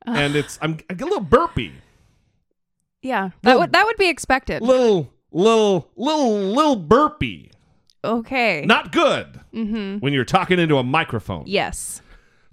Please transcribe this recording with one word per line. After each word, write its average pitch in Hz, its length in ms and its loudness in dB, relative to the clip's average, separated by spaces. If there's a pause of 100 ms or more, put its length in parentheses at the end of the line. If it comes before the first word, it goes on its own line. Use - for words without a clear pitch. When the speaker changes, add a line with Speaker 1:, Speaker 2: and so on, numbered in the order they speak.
Speaker 1:
Ugh. 226 120 -4
Speaker 2:
and 143 180 0
it's, - 260 -4
I'm, 160 120 -4 (180)
I 185 40 -10
get 175 80 -10
a - 20 -6
little 381 160 -4
burpy. 175 500 0 (1300)
Speaker 1:
Yeah, 208 280 -4 (120)
that - 80 4
Speaker 2:
Little - 100 6
Speaker 1:
would, 349 120 -2
that 370 140 6
would 453 120 -2
be 381 100 2
expected. 262 540 -2
Speaker 2:
Little, 226 500 2 (180)
little, 208 640 2
little, 247 460 0
little 254 360 2
burpy. 160 760 0 (520)
Speaker 1:
Okay. 226 600 -2
Speaker 2:
Not 240 240 0
good 208 480 0 (160)
Speaker 1:
Mm-hmm. 208 440 -6
Speaker 2:
when 143 140 -2
you're 131 120 0
talking 180 340 2
into 156 180 2
a 131 60 2
microphone. 123 640 -4
Speaker 1:
Yes. - 540 -6 (520)